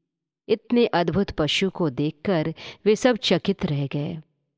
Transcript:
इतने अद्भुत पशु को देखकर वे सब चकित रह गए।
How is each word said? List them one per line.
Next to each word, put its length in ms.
इतने 380
अद्भुत 440
पशु 400
को 200
देखकर 640
वे 120
सब 200
चकित 500
रह 200
गए। 360